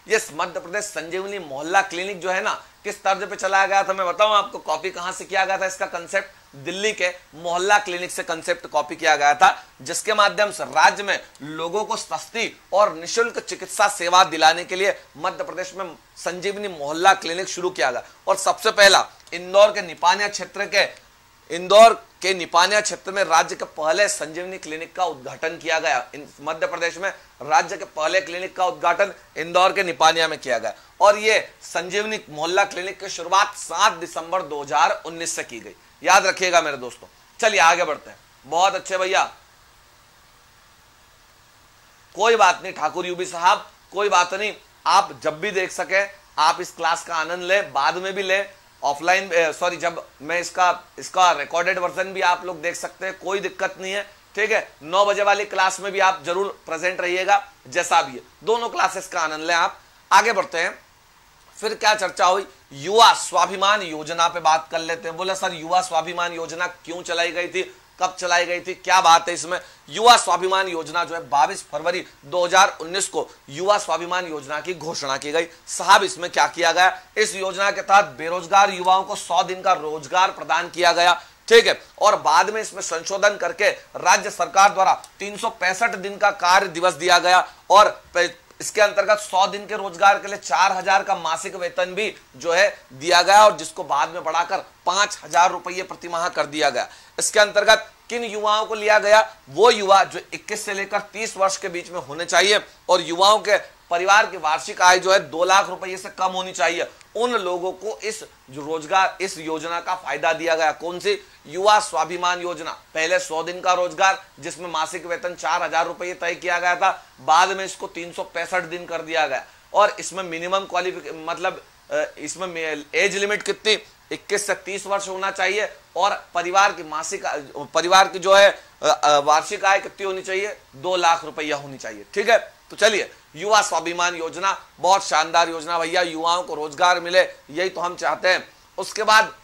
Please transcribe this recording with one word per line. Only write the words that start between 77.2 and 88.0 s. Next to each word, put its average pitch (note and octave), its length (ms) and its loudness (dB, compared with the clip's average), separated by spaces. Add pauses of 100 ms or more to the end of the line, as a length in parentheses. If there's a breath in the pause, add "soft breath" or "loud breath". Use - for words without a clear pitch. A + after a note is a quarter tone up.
योजना F#3+ 360 -2
के F#3 100 -6
तहत G3 240 4
बेरोजगार E3 640 2
युवाओं F#3 340 2
को G3 120 -8
सौ F3+ 280 -2
दिन F#3 180 -8
का F#3 120 4
रोजगार D#3 580 0
प्रदान E3 380 -4
किया E3+ 220 2
गया, E3+ 220 4 (360 loud breath)
ठीक A3+ 180 8
है। D#3+ 140 0 (200 loud breath)
और G3+ 140 6
बाद D#3+ 340 4
में G#3+ 120 -4
इसमें F#3+ 200 -10
संशोधन F#3+ 560 -2
करके F3 320 0 (260 loud breath)
राज्य F#3 340 2
सरकार F#3+ 440 4
द्वारा F3+ 300 2 (160)
तीन G3+ 180 -10
सौ G3 120 -4
पैंसठ F#3 460 -2
दिन G3 220 -10
का G3+ 140 2
कार्य F#3+ 360 4
दिवस E3+ 260 0
दिया F3 260 4
गया F3+ 340 4 (160 loud breath)
और G3 340 6 (100)